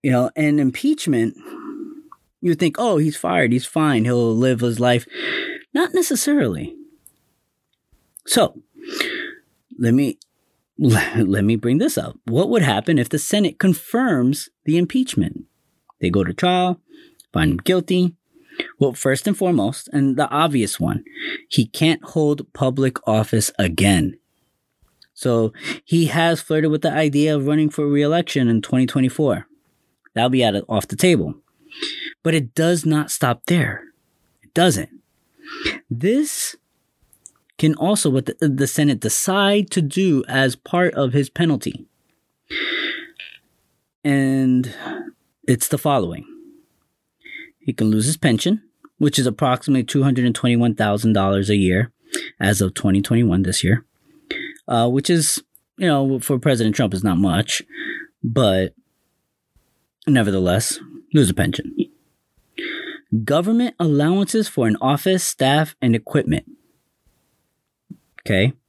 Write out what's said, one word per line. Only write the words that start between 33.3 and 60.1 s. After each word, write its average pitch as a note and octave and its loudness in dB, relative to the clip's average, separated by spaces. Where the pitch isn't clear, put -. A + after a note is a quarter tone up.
there. C3 0
It - -20
doesn't. E3 2
This G#3+ -2
can D#3 2
also F#3 0
what C3 0
the, - -2
the C#3 0
Senate C#3+ 0
decide G3 0
to F3+ 0
do D3+ 0
as C3+ 2
part F3+ 0
of C3 0
his C#3 0
penalty. - -2
And C3+ 2
it's A#2+ 0
the C#3 -2
following. G2+ -2
He B2 -6
can A2 0
lose G#2+ 2
his D#3 -2
pension, F3 0
which D3 2
is B2+ 0
approximately B2+ 0
two C3+ 0
hundred B2+ 2
and A#2 2
twenty-one A#2+ 2
thousand G#2 2
dollars G2 2
a G#2 2
year F#2+ 2
as G2+ 2
of F#2+ 0
twenty G2 2
twenty-one, A2+ 2
this F#2 -2
year, G2 2
uh, A#2+ 0
which C3+ 0
is, E3 0
you F#3 -2
know, C3+ 2
for C3 -2
President A#2 2
Trump G#2+ 0
is F#2+ -4
not F#2 2
much, F#2+ 0
but G#2+ 0
nevertheless, G2+ 2